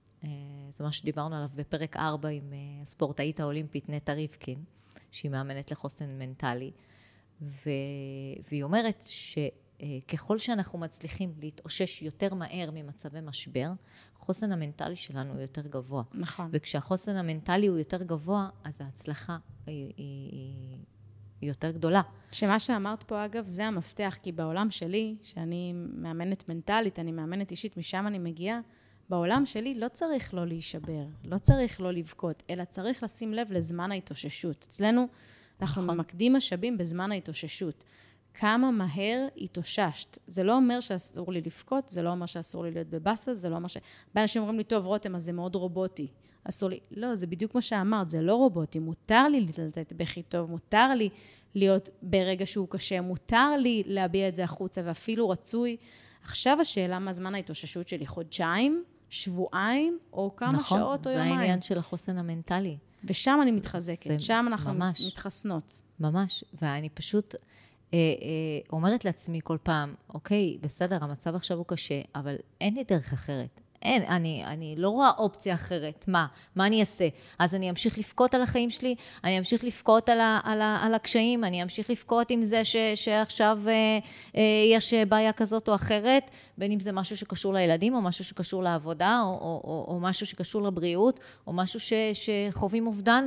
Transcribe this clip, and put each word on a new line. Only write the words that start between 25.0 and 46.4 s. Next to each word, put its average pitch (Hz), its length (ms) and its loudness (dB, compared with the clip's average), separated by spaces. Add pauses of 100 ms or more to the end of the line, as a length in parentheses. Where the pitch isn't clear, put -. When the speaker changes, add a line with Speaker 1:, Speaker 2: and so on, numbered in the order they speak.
Speaker 2:
שאני 175 520 -6
מאמנת 170 760 -6
מנטלית, 196 500 -2
אני 165 120 -4
מאמנת 170 400 -6
אישית, 196 260 -10
משם 190 300 -4
אני 202 120 -4
מגיעה, 175 400 -6 (500)
בעולם 185 360 2
שלי 247 300 -4
לא 233 120 -4
צריך 294 460 -4
לא 175 140 -2
להישבר, 160 560 -8 (200)
לא 180 140 -4
צריך 247 440 4
לא 185 100 -2
לבכות, 170 580 -6
אלא 180 160 -6
צריך 220 380 -6
לשים 220 300 -4
לב 220 180 -4
לזמן 175 400 -2
ההתאוששות. 165 800 -8
אצלנו 240 380 2 (540)
אנחנו 185 220 -2
Speaker 1:
נכון. 170 120 0
Speaker 2:
ממקדים 180 380 2
משאבים 233 440 0
בזמן 180 340 -2
ההתאוששות. 165 720 -6 (500)
כמה 240 380 4
מהר 208 560 0 (100)
התאוששת. - 800 -4 (100)
זה 180 160 -2
לא 214 120 6
אומר 247 240 6
שאסור 180 540 -6
לי 170 80 -2
לבכות, 262 480 -4
זה 180 120 -6
לא 165 80 0
אומר 175 160 -4
שאסור 170 380 -6
לי 170 80 -6
להיות 165 160 -6
בבאסה, 190 460 -2
זה 180 160 -6
לא 165 60 -2
אומר 175 120 -6
ש-, - 100 -10 (300)
הרבה 208 140 2
אנשים 220 200 2
אומרים 214 160 -2
לי, 214 60 0
"טוב, 214 220 0
רותם, 196 300 -2
אז 170 80 -4
זה 175 80 -4
מאוד 175 240 -4
רובוטי. 180 520 -4 (360)